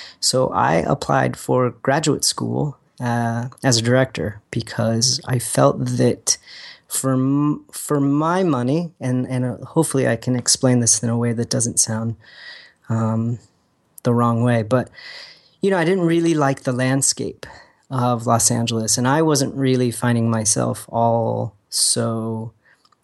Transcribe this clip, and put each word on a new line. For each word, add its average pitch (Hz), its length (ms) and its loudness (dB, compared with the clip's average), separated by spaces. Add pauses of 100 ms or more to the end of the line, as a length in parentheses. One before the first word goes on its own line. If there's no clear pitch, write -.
(220)
So 131 260 2
I 123 280 2
applied 135 600 0
for 127 360 0
graduate 147 520 0
school, 127 540 -2 (240)
uh, 117 480 -2 (140)
as 123 160 4
a - 20 0
director, 120 580 0 (120)
because 113 720 -2
I 123 140 -2
felt 139 440 2
that 123 540 0 (500)
for 131 260 -2
m-, 143 580 2
for - 280 -2
my 156 440 2
money, 156 560 0
and, 127 280 -2
and, 127 160 -2
uh, 123 220 -4
hopefully 139 420 0
I 117 80 0
can 127 200 -2
explain 123 460 2
this 117 200 2
in 120 80 -2
a 117 80 0
way 117 160 0
that 113 160 -4
doesn't 117 300 -2
sound, 113 360 -2 (720)
um, 113 500 0 (640)
the 120 100 2
wrong 117 300 2
way, 120 180 2
but, 123 300 0 (720)
you 196 100 2
know, 190 60 2
I 165 60 2
didn't 180 220 2
really 165 300 2
like 139 260 2
the 131 120 -2
landscape 127 760 -2 (420)
of 123 380 -2
Los 117 240 2
Angeles, 117 480 -2
and 123 80 0
I 151 160 2
wasn't 139 320 0
really 127 340 2
finding 117 400 0
myself 117 580 0
all 117 680 0 (140)
so 113 840 -2 (500)